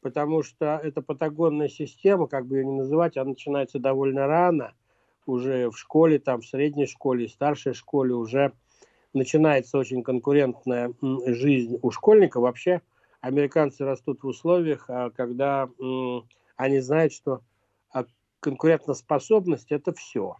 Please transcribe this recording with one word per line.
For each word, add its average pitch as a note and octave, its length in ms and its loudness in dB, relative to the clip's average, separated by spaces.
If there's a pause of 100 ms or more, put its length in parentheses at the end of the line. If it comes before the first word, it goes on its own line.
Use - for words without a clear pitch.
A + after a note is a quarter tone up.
потому D3 420 -2
что D3+ 400 -4
эта D3+ 180 -6
патагонная D3+ 680 -2
система, E3 580 0
как C3+ 200 -6
бы C3+ 100 -2
ее C3+ 100 0
ни C3+ 100 -2
называть, D3+ 400 0
она C3+ 140 -4
начинается C#3+ 480 -4
довольно C3+ 480 0
рано, D#3+ 460 2 (520)
уже B2+ 440 -2
в A2 80 -14
школе, D#3 420 4
там, B2 220 -2
в - 60 -20
средней C#3+ 380 -2
школе, B2+ 440 -2
старшей C#3+ 440 -2
школе C3 400 -2
уже B2 380 0 (600)
начинается C#3 680 2
очень B2+ 240 -4
конкурентная, B2+ 1000 0
м, C3 200 -2 (120)
жизнь B2 480 0
у A#2+ 100 0
школьника. G3+ 480 4
Вообще, B2+ 420 0 (400)
американцы C#3 640 0
растут C3+ 380 -6
в C3+ 40 -6
условиях, D#3+ 600 0
а, B2 220 -6
когда, C3 580 -2 (100)
м, B2+ 480 -8 (300)
они C3+ 240 0
знают, D3 320 0
что, B2+ 280 -8 (520)
а, B2+ 120 -6 (360)
конкурентоспособность — D#3 1300 0
это D3+ 220 -4
все. F#2+ 460 -8